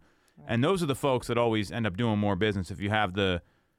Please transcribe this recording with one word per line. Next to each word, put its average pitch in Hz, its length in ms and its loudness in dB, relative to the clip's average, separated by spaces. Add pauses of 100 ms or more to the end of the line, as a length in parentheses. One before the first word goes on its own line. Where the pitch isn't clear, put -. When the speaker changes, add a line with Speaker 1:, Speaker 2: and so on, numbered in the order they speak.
(380)
Speaker 1:
Right. - 120 -20
Speaker 2:
And 120 140 0
those 180 180 2
are 175 40 0
the 135 100 0
folks 131 320 0
that 117 100 -2
always 113 340 2
end 113 140 -4
up 92 120 -4
doing 113 200 2
more 101 200 2
business 98 340 0
if 95 80 -12
you 101 100 -4
have 104 240 0
the, 92 280 0 (380)